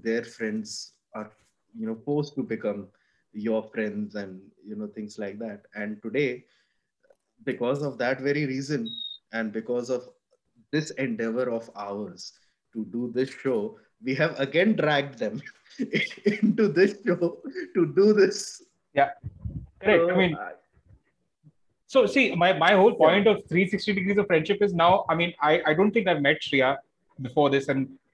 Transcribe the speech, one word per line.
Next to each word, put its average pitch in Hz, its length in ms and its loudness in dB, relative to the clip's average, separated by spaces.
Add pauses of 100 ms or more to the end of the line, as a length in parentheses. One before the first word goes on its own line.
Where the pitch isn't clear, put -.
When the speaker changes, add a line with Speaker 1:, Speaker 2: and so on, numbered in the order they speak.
Speaker 1:
their 113 200 -2
friends 110 680 -8 (200)
are, 214 180 -12 (460)
you 110 100 -8
know, 113 80 -6
forced 147 400 -4
to 131 80 -4
become 104 440 -6 (460)
your 110 300 -2
friends 104 520 -6
and, 95 260 -10 (240)
you 214 100 -12
know, 208 120 -10
things 107 320 -12
like 196 200 -10
that. 107 260 -12 (100)
And 104 260 -10
today, 127 440 -4 (960)
because 131 400 -4
of 131 160 -6
that 127 200 -2
very 143 260 0
reason, 131 440 -4 (420)
and 110 220 -4
because 120 360 -6
of 123 200 -4 (600)
this 156 200 -2
endeavor 120 580 -2
of 113 260 -6
ours 101 580 -10 (400)
to 110 120 -8
do 117 280 -6
this 131 160 -2
show, 113 480 -4 (260)
we 131 120 -4
have 151 240 -2
again 170 360 0
dragged 143 440 0
them 110 220 -6 (360)
<laughs> - 480 -6
into 208 440 2
this 185 360 2
show 175 320 -2 (380)
to 160 200 2
do 202 180 6
this. - 500 0 (320)
Speaker 2:
Yeah. 139 160 4 (680)
Correct. 190 260 4
I 180 80 0
Speaker 1:
So, 180 40 2
Speaker 2:
mean, 180 180 2
Speaker 1:
I - 160 -10 (1400)
Speaker 2:
so 254 180 6
see, 240 300 2
my, 175 180 4
my 165 200 4
whole 202 180 8
Speaker 1:
Yeah. - 60 -6
Speaker 2:
point 190 300 6
of 214 220 2
three 180 180 2
sixty 202 260 -2
degrees 196 240 0
of 202 100 0
friendship 180 340 2
is 202 120 0
now, 175 360 4
I 160 60 2
mean, 170 260 -2
I, 156 240 4
I 156 80 2
don't 196 180 4
think 208 160 2
I've 160 140 2
met 147 200 2
Shreya 135 360 2 (440)
before 135 280 2
this, 135 180 0
and 135 220 -2 (240)